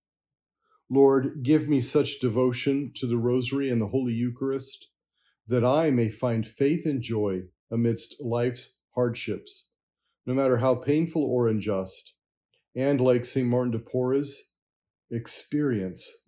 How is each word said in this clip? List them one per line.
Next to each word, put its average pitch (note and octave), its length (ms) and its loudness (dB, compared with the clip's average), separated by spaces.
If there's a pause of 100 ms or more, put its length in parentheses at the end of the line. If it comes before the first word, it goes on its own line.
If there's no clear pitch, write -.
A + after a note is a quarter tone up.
(880)
Lord, C3+ 540 4
give D3+ 260 2
me C#3 120 2
such B2+ 400 0
devotion B2+ 760 0
to C3 120 -6
the A#2+ 80 0
Rosary B2 520 0
and A#2+ 120 0
the G2+ 80 -2
Holy B2 240 -2
Eucharist B2 760 -6 (600)
that A#2 160 2
I D3+ 260 4
may A#2+ 180 2
find A2+ 380 -2
faith D#3 400 0
and C3+ 160 -2
joy G2+ 400 -2 (280)
amidst A#2 500 -2
life's A#2+ 580 -4 (160)
hardships, A2+ 760 -4 (560)
no B2 100 -4
matter C3 240 4
how B2+ 180 4
painful D#3 480 0
or A#2+ 240 2
unjust, G2 680 -4 (600)
and C3+ 240 2
like B2 260 4
Saint B2+ 220 0
Martin B2 240 0
de A2+ 80 -4
Porres, B2+ 720 -4 (580)
experience A#2 1160 -4